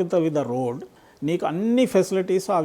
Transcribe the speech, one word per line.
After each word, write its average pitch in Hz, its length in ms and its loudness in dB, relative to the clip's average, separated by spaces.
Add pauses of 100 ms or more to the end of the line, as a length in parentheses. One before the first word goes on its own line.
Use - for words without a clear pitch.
the, 180 220 0
with 156 140 0
the 127 160 -2
road 127 240 -2 (420)
నీకు 165 240 -2
అన్ని 220 400 2
ఫెసిలిటీస్ 190 640 0
ఆ 185 160 2